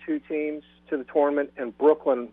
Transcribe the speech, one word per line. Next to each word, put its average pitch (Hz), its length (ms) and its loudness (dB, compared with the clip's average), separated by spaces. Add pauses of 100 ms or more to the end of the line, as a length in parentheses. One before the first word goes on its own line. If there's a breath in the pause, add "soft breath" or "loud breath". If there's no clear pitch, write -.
two 151 140 -4
teams 151 460 -6 (260)
to 151 80 -4
the 127 60 -8
tournament, 143 520 0
and 120 220 -10
Brooklyn 139 540 2